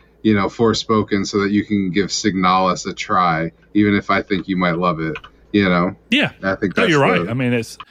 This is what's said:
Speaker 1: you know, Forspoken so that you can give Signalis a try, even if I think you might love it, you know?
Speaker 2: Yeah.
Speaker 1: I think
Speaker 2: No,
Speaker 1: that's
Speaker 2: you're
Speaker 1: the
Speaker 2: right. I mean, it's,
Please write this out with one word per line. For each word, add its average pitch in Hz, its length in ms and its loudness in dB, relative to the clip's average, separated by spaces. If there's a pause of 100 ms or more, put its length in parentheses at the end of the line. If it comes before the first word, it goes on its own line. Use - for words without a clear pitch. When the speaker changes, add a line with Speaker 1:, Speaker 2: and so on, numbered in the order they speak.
(240)
Speaker 1:
you 110 100 4
know, 98 140 2
Forspoken 107 800 0
so 104 160 -2
that 101 100 0
you 101 120 2
can 98 280 -2
give 90 180 0
Signalis 92 800 0
a 85 40 -6
try, 82 580 -2 (220)
even 104 220 4
if 98 140 -2
I 98 140 2
think 90 240 -4
you 92 100 -2
might 87 200 0
love 87 220 0
it, 80 180 -6 (340)
you 101 140 4
know? 90 300 0 (140)
Speaker 2:
Yeah. 240 220 0 (100)
Speaker 1:
I 190 140 -2
think 175 200 -4
Speaker 2:
No, - 80 2
Speaker 1:
that's 180 60 2
Speaker 2:
you're 147 160 4
Speaker 1:
the 90 160 2
Speaker 2:
right. 85 80 -6
I 117 60 -6
mean, 123 180 -2
it's, 117 240 -6 (120)